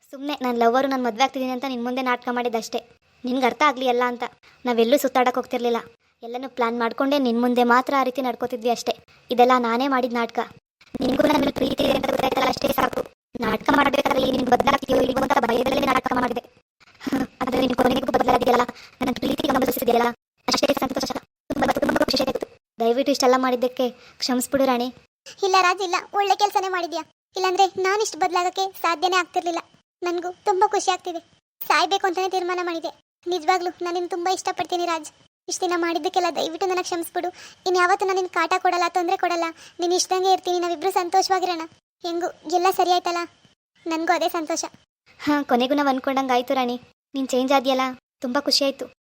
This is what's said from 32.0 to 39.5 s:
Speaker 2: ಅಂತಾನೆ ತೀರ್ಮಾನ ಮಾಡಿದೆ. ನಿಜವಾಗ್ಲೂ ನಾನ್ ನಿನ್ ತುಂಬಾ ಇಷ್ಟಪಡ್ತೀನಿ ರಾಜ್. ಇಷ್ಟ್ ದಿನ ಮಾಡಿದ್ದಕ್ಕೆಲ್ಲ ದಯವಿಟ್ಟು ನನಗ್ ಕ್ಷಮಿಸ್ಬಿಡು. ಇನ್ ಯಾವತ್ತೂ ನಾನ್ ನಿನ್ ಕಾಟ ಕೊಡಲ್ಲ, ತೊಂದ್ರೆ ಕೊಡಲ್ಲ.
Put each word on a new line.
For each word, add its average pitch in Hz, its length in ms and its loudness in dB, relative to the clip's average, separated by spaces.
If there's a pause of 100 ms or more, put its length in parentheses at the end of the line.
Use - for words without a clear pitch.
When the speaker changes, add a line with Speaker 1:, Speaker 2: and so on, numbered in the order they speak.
Speaker 2:
ಅಂತಾನೆ 370 240 0
ತೀರ್ಮಾನ 359 320 -2
ಮಾಡಿದೆ. 330 260 -6 (380)
ನಿಜವಾಗ್ಲೂ 349 440 0 (120)
ನಾನ್ 349 120 -4
ನಿನ್ 349 160 -4
ತುಂಬಾ 370 240 -2
ಇಷ್ಟಪಡ್ತೀನಿ 359 520 -4
ರಾಜ್. 320 260 -6 (360)
ಇಷ್ಟ್ 349 120 -6
ದಿನ 359 160 0
ಮಾಡಿದ್ದಕ್ಕೆಲ್ಲ 339 500 0 (100)
ದಯವಿಟ್ಟು 339 300 -4
ನನಗ್ 370 180 0
ಕ್ಷಮಿಸ್ಬಿಡು. 349 440 -4 (380)
ಇನ್ 370 100 2
ಯಾವತ್ತೂ 370 300 2
ನಾನ್ 381 100 0
ನಿನ್ 370 120 -2
ಕಾಟ 339 300 0
ಕೊಡಲ್ಲ, 359 300 2
ತೊಂದ್ರೆ 359 280 0
ಕೊಡಲ್ಲ. 349 280 0 (360)